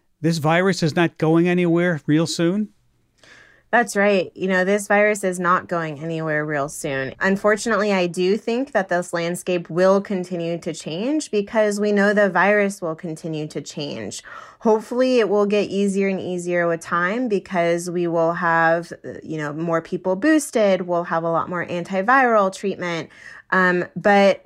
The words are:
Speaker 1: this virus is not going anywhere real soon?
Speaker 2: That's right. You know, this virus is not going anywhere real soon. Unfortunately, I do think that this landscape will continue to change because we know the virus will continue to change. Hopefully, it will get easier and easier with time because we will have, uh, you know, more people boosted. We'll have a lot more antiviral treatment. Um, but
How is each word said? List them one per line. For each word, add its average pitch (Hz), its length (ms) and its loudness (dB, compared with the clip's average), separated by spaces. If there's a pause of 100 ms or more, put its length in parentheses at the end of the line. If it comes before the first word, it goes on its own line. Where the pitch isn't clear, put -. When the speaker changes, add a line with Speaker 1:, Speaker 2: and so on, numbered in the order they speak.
(220)
Speaker 1:
this 165 160 0
virus 170 460 2
is 151 120 0
not 170 220 0
going 165 300 4
anywhere 175 580 2
real 156 220 2
soon? 185 420 -2 (1040)
Speaker 2:
That's 233 240 0
right. 202 400 2
You 170 120 -4
know, 185 160 2
this 202 240 0
virus 208 360 2
is 185 160 -2
not 180 280 0
going 160 320 -4
anywhere 160 460 -4
real 151 240 -2
soon. 135 500 -6
Unfortunately, 208 720 0
I 185 140 2
do 180 320 0
think 240 340 -4
that 190 160 0
this 175 260 -2
landscape 175 540 -4
will 185 320 4
continue 180 600 -4
to 165 160 -8
change 226 560 -4
because 208 480 0
we 208 120 0
know 208 220 4
the 202 160 4
virus 196 540 2
will 160 100 -4
continue 156 540 -8
to 156 140 -10
change. 135 600 -10 (380)
Hopefully, 240 600 2
it 208 80 4
will 208 200 2
get 202 240 0
easier 196 360 0
and 190 140 -2
easier 175 460 -2
with 165 140 -2
time 185 460 -2
because 180 600 -2
we 175 160 -2
will 165 280 2
have, 170 600 2 (100)
uh, 127 100 -12 (100)
you 156 140 -8
know, 151 140 -6
more 165 300 -2
people 185 340 -4
boosted. 214 680 2
We'll 175 220 -2
have 170 180 -2
a 165 80 -2
lot 165 180 -2
more 175 160 -4
antiviral 196 880 2
treatment. 175 540 -6 (400)
Um, 180 360 2 (100)
but 196 500 4